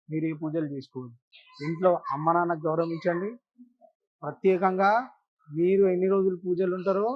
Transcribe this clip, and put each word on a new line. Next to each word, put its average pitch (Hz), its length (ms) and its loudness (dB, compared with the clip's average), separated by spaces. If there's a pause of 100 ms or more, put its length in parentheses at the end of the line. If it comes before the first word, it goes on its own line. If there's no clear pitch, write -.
(120)
మీరు 160 140 -2
ఏ 160 60 -2 (100)
పూజలు 156 340 -4
చేసుకోవద్దు. 127 420 -12 (480)
ఇంట్లో 170 260 2 (220)
అమ్మ 156 220 0
నాన్నకు 170 320 0
గౌరవించండి. 170 640 -2 (960)
ప్రత్యేకంగా 185 680 2 (680)
మీరు 190 260 4 (100)
ఎన్ని 180 200 0
రోజులు 190 320 2
పూజలు 180 300 0
ఉంటారో 196 400 0